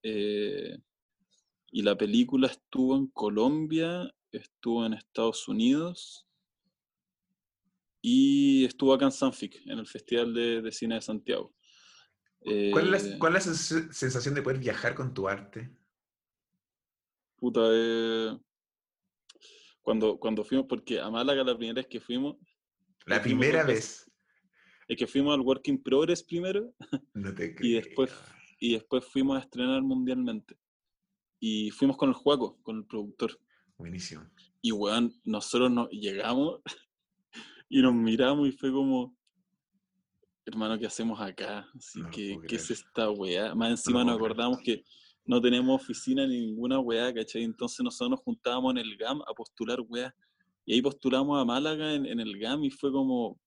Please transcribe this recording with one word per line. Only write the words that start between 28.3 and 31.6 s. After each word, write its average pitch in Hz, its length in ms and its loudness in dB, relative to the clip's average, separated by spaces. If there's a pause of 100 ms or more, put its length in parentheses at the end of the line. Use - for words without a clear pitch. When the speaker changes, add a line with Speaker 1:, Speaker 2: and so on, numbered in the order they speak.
Speaker 1:
y 120 140 2
después 127 320 -2
fuimos 135 320 0
a - 40 -2
estrenar 131 400 -2
Mundialmente. 127 720 -2 (840)
Y 107 320 -2